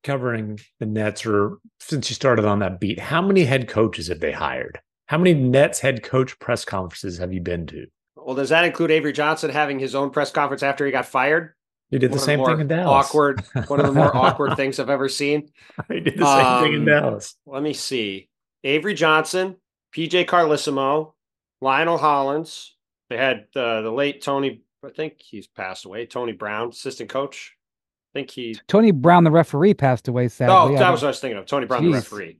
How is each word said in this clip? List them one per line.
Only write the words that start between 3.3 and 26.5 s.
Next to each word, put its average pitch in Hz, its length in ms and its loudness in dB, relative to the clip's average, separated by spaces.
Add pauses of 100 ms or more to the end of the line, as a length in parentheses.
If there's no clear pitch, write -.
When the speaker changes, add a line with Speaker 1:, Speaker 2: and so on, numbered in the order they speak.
Speaker 1:
head 127 240 0
coaches 107 400 -2
have 85 120 -6
they 76 120 -2
hired? 65 460 -8 (280)
How 151 120 -2
many 180 160 6
Nets 139 460 2
head 123 220 -2
coach 131 360 -2
press - 260 -4
conferences 92 540 -8
have 90 140 -6
you 92 80 -6
been 85 260 -6
to? 76 200 -14 (300)
Speaker 2:
Well, 131 180 -10
does 135 140 -2
that 165 160 4
include 165 260 0
Avery 156 220 2
Johnson 151 380 -2
having 143 280 -2
his 131 160 -6
own 139 160 -2
press 143 200 -2
conference 139 320 -2
after 139 240 -2
he 135 60 -2
got 127 120 -2
fired? 151 480 -2 (380)
Speaker 1:
He 135 80 -2
did 127 120 2
the - 40 -4
Speaker 2:
One 143 60 0
of 135 40 -2
Speaker 1:
same 147 140 2
Speaker 2:
more 131 120 2
Speaker 1:
thing 156 100 0
in 147 80 -2
Dallas. 143 380 2
Speaker 2:
awkward, 143 360 2 (260)
one 143 120 0
of - 60 4
the 139 60 0
more 147 240 4
Speaker 1:
<laughs> - 0 -
Speaker 2:
awkward 139 400 0
things 135 240 -2
I've 120 80 -6
ever 135 220 0
seen. 147 400 -2 (380)
Speaker 1:
He - 120 -6
did 151 160 -2
the - 80 2
same 131 400 6
thing 151 80 0
in 151 80 -2
Speaker 2:
Um, 147 60 0
Speaker 1:
Dallas. 143 580 0
Speaker 2:
let 139 180 -10
me 151 120 -4
see. 101 560 -6 (340)
Avery 156 300 -2
Johnson, 170 640 0 (360)
P 165 160 -6
J 170 160 2
Carlesimo, 151 880 0 (480)
Lionel 151 380 0
Hollins. 143 760 -2 (360)
They 117 80 -6
had, 123 260 0 (100)
uh, 117 280 -2
the 110 100 -4
late 143 300 -4
Tony, 139 400 -4 (200)
I 139 60 -16
think 156 300 -12
he's - 280 -20
passed 92 380 -14
away, 107 220 -12
Tony 120 260 -8
Brown, 104 380 -6